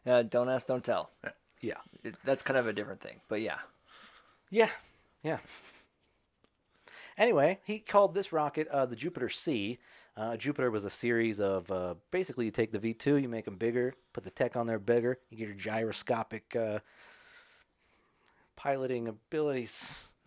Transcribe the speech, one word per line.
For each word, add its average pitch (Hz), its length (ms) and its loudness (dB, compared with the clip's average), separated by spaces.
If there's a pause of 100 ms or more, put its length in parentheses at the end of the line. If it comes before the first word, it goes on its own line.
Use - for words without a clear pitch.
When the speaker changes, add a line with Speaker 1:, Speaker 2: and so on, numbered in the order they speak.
Speaker 1:
uh, 123 160 8
don't 123 260 2
ask, 131 160 0
don't 127 180 -2
tell. 95 280 -2 (500)
Speaker 2:
Yeah. 113 160 -6 (260)
Speaker 1:
It, 110 200 -10
that's 135 180 0
kind 135 160 0
of 120 80 2
a 110 80 0
different 101 280 -8
thing, - 260 -16
but 107 140 -2
yeah. 90 180 -4 (880)
Speaker 2:
Yeah, 214 220 4 (500)
yeah. 151 160 -2 (1800)
Anyway, 180 480 6
he 214 140 -4
called 202 360 4
this 196 180 -2
rocket, 151 360 0
uh, 139 160 2
the 123 100 -4
Jupiter 123 340 -4
C. 117 480 -2 (400)
Uh, 113 200 -4
Jupiter 131 340 0
was 104 140 0
a 101 40 -6
series 117 500 0
of, 98 300 0
uh, 90 260 -2 (140)
basically 175 360 -2
you 107 60 -2
take 113 200 0
the 104 80 -2
V 113 140 -2
two, 143 240 2
you 135 120 0
make 113 180 -6
'em 98 100 -8
bigger, 120 360 0 (200)
put - 100 -10
the - 80 -14
tech - 260 0
on 117 80 0
there 113 140 0
bigger, 117 400 2 (100)
you 117 80 -16
get 110 100 -6
your 101 100 -10
gyroscopic, 110 960 -4
uh, 107 240 0 (1800)
piloting 131 520 -2
abilities. 131 1000 -4 (180)